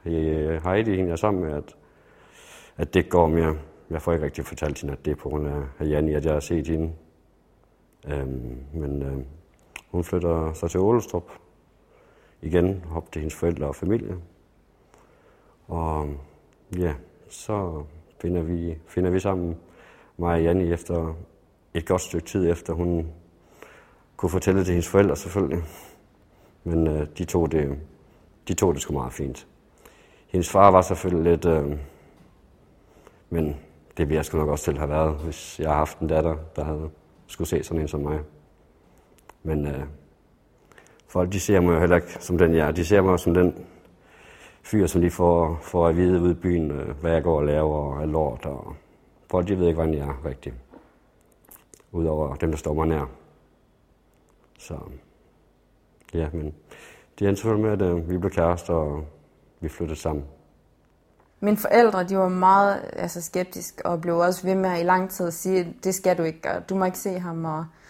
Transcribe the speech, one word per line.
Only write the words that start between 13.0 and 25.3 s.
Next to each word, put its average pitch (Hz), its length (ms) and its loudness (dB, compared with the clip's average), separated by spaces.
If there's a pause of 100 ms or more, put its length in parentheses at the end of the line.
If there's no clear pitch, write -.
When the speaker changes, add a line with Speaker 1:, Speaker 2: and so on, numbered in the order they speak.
Speaker 1:
til 82 80 -8
hendes 78 160 -6
forældre 73 320 -2
og 71 80 -6
familie. 90 420 -2 (1500)
Og 78 420 -2 (680)
ja, 87 160 0 (360)
så 87 540 -6 (380)
finder 87 200 -2
vi, 82 360 -4 (100)
finder 90 240 0
vi 92 80 2
sammen, 90 380 -2 (600)
mig 87 160 0
og 82 100 2
Janni, 85 280 2
efter 82 440 -4 (580)
et 82 120 -6
godt 90 160 0
stykke - 240 -6
tid 90 240 0
efter, 85 240 -2
hun 85 340 -2 (1080)
kunne 92 120 0
fortælle 95 280 2
det 92 80 2
til 90 80 0
hendes 85 160 0
forældre, 98 260 4
selvfølgelig. 87 480 -2 (1000)